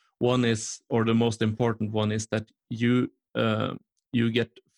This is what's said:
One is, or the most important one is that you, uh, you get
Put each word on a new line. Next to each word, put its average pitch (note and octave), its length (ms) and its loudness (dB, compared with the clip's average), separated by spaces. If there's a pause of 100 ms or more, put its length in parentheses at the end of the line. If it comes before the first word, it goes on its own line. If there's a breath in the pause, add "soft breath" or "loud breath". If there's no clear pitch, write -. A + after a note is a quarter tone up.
(200)
One B2 260 2
is, A2+ 340 -2 (100)
or A2+ 140 2
the A2+ 120 2
most A#2 260 2
important A2 500 -2
one G#2+ 200 0
is A2 160 -4
that A2 180 -4 (240)
you, A#2+ 420 0 (240)
uh, A2 380 0 (400)
you A#2 180 2
get A#2 200 -2 (260)